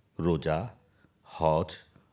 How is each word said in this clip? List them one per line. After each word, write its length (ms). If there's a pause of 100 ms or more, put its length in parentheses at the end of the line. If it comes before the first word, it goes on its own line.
(200)
রোজা, 500 (540)
হজ 540 (360)